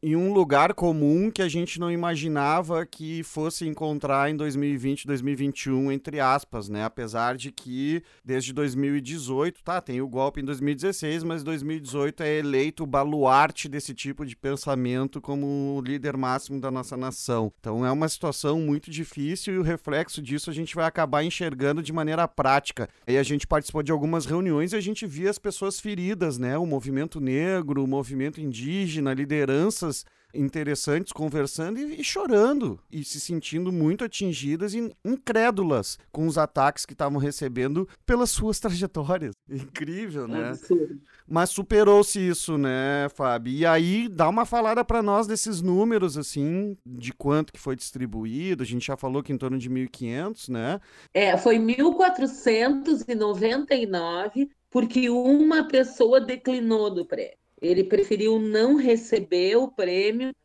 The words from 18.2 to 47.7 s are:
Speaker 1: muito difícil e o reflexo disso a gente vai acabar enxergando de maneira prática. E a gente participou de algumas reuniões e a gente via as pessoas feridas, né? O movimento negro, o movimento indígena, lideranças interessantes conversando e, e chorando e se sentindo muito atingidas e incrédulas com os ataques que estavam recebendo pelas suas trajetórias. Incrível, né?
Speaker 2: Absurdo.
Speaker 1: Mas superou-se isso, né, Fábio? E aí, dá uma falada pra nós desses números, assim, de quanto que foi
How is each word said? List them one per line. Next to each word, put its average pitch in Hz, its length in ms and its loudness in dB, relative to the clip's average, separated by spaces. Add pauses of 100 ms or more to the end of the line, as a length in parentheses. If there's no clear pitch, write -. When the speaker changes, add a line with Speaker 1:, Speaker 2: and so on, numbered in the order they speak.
Speaker 1:
muito 151 320 -2
difícil 160 640 -6
e - 20 0
o 180 60 0
reflexo 156 580 -2
disso 147 300 -6
a - 20 -8
gente 156 220 -8
vai 170 100 0
acabar 151 380 0
enxergando 147 580 -2
de 151 100 -8
maneira 160 360 0
prática. 135 600 0 (200)
E 127 100 4
a 135 60 4
gente 143 240 -2
participou 151 340 -2
de 147 100 -2
algumas 156 360 0
reuniões 170 440 0
e 214 40 -4
a 214 60 -2
gente 208 260 -6
via 170 240 -2
as 202 80 -4
pessoas 196 400 -6
feridas, 180 580 -2
né? 123 220 -2
O 170 80 0
movimento 139 520 -4
negro, 143 640 0
o 135 40 0
movimento 135 520 -4
indígena, 151 720 -4
lideranças 143 840 0 (380)
interessantes 147 800 -2
conversando 156 640 -4
e, 294 220 -8
e - 20 -6
chorando 247 760 4 (140)
e 151 140 -8
se - 120 -10
sentindo 170 540 -4
muito 175 320 2
atingidas 170 720 -4
e 226 200 -4 (120)
incrédulas 208 920 0 (140)
com 156 160 -2
os 156 100 0
ataques 147 480 0
que - 60 -20
estavam 143 260 -2
recebendo 139 720 -2 (180)
pelas 240 260 2
suas 214 280 -2
trajetórias. 175 720 -2 (180)
Incrível, 147 800 -8
né? 117 220 -4
Speaker 2:
Absurdo. 147 500 0 (260)
Speaker 1:
Mas 170 260 2
superou-se 208 680 6
isso, 170 380 -2
né, 139 580 0
Fábio? 123 380 0
E 151 120 0
aí, 175 440 4
dá 170 180 4
uma 226 180 2
falada 233 380 2
pra 226 180 0
nós 208 240 2
desses 208 360 -4
números, 185 560 2
assim, 170 580 -4 (100)
de 123 280 -12
quanto 147 400 0
que - 60 -20
foi 131 180 -6